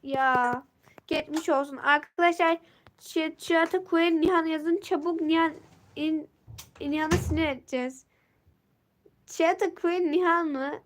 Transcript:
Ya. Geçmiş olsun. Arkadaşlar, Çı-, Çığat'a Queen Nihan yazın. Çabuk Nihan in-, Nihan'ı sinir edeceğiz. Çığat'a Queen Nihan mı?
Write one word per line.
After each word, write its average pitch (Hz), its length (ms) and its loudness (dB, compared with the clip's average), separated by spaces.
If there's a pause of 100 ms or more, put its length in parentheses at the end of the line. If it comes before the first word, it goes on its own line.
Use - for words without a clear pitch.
Ya. 262 600 0 (440)
Geçmiş 311 420 -4
olsun. 277 280 0
Arkadaşlar, 330 800 2 (400)
Çı-, 320 380 -4
Çığat'a 339 480 0
Queen 330 360 2
Nihan 339 240 4
yazın. 320 320 -2
Çabuk 330 440 -4
Nihan 320 320 2 (440)
in-, 311 320 -4 (520)
Nihan'ı 311 340 0
sinir 320 340 0
edeceğiz. 262 560 -6 (1200)
Çığat'a 359 480 0
Queen 349 380 -2
Nihan 339 340 2
mı? 277 240 -6 (160)